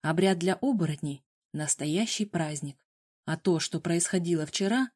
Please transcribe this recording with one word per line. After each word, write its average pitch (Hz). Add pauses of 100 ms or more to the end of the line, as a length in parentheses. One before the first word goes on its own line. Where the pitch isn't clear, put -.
Обряд 175
для 170
оборотней — 156 (280)
настоящий 151
праздник, 151 (380)
а 160
то, 170
что 165
происходило 170
вчера 240